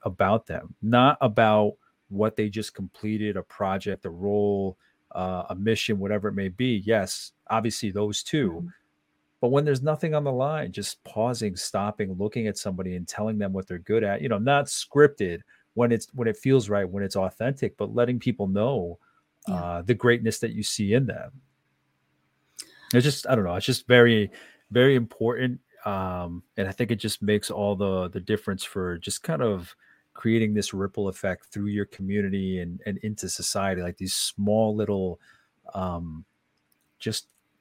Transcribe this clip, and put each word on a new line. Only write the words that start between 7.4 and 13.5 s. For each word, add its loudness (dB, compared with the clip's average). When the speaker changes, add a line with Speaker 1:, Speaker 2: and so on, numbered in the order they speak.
Speaker 1:
obviously -2
those -2
two. 0
Speaker 2:
Mm-hmm. -8
Speaker 1:
But 2
when 4
there's 2
nothing 0
on 0
the -2
line, -2
just -10
pausing, -2
stopping, -4
looking -4
at -6
somebody -6
and -8
telling -4
them -2